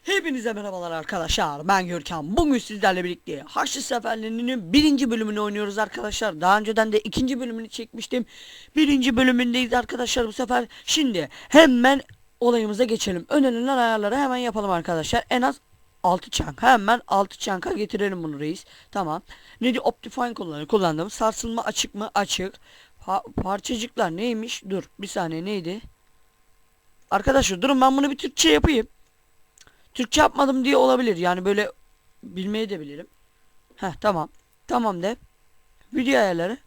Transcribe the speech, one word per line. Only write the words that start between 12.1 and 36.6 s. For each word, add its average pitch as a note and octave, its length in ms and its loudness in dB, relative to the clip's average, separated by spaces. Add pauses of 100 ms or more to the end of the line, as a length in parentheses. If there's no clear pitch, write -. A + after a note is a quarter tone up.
olayımıza A#3 440 2
geçelim. G#3 460 -2
Önerilen C4 480 2
ayarları A3 380 0
hemen C4+ 220 0
yapalım G#3+ 340 -2
arkadaşlar. E3 580 -2
En B3 120 2
az C4+ 140 0 (480)
altı F3+ 260 0
çank. - 320 -6
Hemen A#3 460 4
altı G3 300 0
çanka G#3 360 -4
getirelim G3 500 -4
bunu D3+ 160 -8
reis. D#3 260 -6 (260)
Tamam. F3 300 -4 (400)
Ne A#3+ 120 2
diyor? B3 120 -4
Optifine A#3+ 480 -4
kullanıyor. D#3 340 -8
Kullandım. F3+ 420 2
Sarsılma A3+ 540 -2
açık - 320 -4
mı? G#3 180 -8
Açık. G3 400 -2 (520)
Pa-, - 280 -4
parçacıklar G3+ 840 -4
neymiş? A3+ 520 -4
Dur. F#3+ 140 -4 (160)
Bir G3 80 -10
saniye E3 380 -6
neydi? G3 360 -6 (1300)
Arkadaşlar G3+ 500 2
durun C4 200 4
ben C4 160 6
bunu C#4 140 2
bir C#4+ 60 -6
Türkçe - 320 0
yapayım. D4+ 380 4 (1080)
Türkçe B3+ 280 0
yapmadım C4+ 440 4
diye C#4 120 4
olabilir. B3+ 400 4
Yani F3+ 280 0
böyle G3+ 260 0 (520)
bilmeye G3+ 460 -6
de G3 100 -8
bilirim. D3 280 -16 (680)
Heh F#3 260 -6
tamam. F3 280 0 (380)
Tamam G#3+ 360 0
de. G#3+ 120 -2 (800)
Video B3+ 260 2
ayarları. F#3+ 480 0